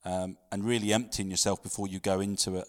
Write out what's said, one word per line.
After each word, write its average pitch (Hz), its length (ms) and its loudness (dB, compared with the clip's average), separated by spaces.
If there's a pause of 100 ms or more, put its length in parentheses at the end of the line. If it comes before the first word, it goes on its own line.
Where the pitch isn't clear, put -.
um, 92 320 -4 (160)
and 101 120 -2
really 107 280 4
emptying 107 380 0
yourself 95 320 2
before 101 260 -4
you 95 100 -8
go 95 220 2
into 95 380 0
a, 90 100 -6